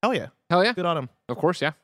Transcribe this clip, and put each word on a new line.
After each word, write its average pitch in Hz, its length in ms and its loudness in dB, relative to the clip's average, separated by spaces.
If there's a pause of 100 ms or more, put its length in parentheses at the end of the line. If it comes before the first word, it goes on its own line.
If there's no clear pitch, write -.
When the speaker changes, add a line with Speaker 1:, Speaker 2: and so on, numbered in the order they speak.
Speaker 1:
Hell 233 120 2
yeah. 123 140 -4 (220)
Speaker 2:
Hell 180 140 4
yeah. 240 80 2
Speaker 1:
Good 180 140 -4
on 165 120 0
'em. 127 100 -6 (200)
Speaker 2:
Of 123 100 -4
course, 175 240 0
yeah. 151 100 0 (120)